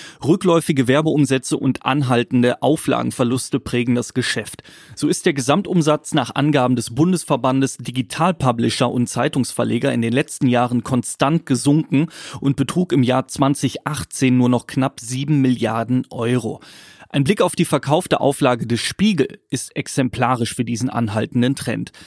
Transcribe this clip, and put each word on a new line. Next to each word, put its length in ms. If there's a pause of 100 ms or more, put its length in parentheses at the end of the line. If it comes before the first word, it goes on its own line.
(240)
Rückläufige 640
Werbeumsätze 680
und 280
anhaltende 760
Auflagenverluste 960
prägen 340
das 220
Geschäft. 480 (320)
So 120
ist 200
der 80
Gesamtumsatz 800
nach 180
Angaben 420
des 200
Bundesverbandes 840
Digitalpublisher 1120
und 160
Zeitungsverleger 880
in 80
den 100
letzten 360
Jahren 340
konstant 640
gesunken 640 (320)
und 160
betrug 380
im 100
Jahr 240
zwanzig 580
achtzehn 540
nur 100
noch 160
knapp 340
sieben 360
Milliarden 760
Euro. 500 (480)
Ein 160
Blick 160
auf 160
die 80
verkaufte 560
Auflage 460
des 120
Spiegel 600 (100)
ist 260
exemplarisch 800
für 80
diesen 260
anhaltenden 640
Trend. 360 (160)